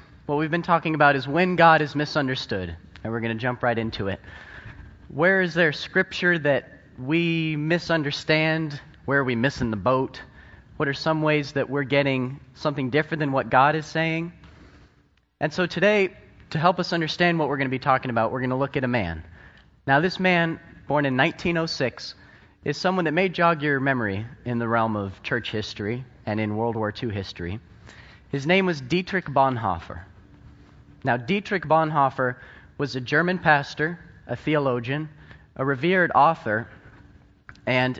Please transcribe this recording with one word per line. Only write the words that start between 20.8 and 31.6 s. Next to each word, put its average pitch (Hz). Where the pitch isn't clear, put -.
born 143
in 127
nineteen 165
oh 165
six, -
is 147
someone 185
that 151
may 185
jog 170
your 143
memory 117
in 120
the 117
realm 113
of 98
church -
history 110
and 107
in 107
World 113
War 107
Two 117
history. 98
His 139
name 185
was 160
Dietrich 175
Bonhoeffer. 123
Now, 123
Dietrich 180